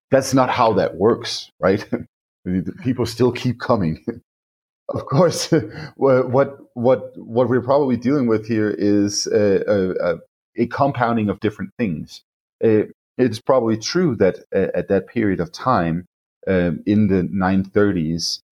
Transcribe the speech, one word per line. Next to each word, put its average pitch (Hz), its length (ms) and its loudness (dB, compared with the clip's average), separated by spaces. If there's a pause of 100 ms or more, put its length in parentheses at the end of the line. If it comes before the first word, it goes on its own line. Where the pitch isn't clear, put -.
(100)
that's 135 240 2
not 131 160 4
how 113 240 2
that 87 220 0
works, - 540 -2 (100)
right? 95 320 0
<laughs> 240 40 -4 (480)
The 92 280 -4 (100)
people 123 220 -2
still 123 280 0
keep - 280 -4
coming. 92 460 -2
<laughs> - 160 -10 (680)
Of 117 160 -6
course, - 480 2 (220)
<laughs> - 220 -16
wha-, 127 260 4
what, 135 340 0 (160)
what, 123 460 0
what 113 320 0
we're 123 100 2
probably 131 380 2
dealing 127 280 0
with 110 220 0
here 107 220 0
is 101 560 0
a, 104 420 2
a, 95 220 2
a, 82 280 -2 (380)
a 117 100 0
compounding 117 600 0
of 95 120 -4
different - 380 -4
things. 82 440 -6 (420)
Uh, 107 240 2 (300)
it's 120 200 0
probably 117 380 2
true 143 400 -2
that, 95 220 2 (160)
uh, 95 200 0
at - 140 -4
that 95 200 0
period 101 320 -2
of 82 120 -6
time, 90 540 -2 (400)
um, 90 400 0
in 104 220 2
the 92 220 0
nine 95 340 0
thirties, 90 760 -2 (160)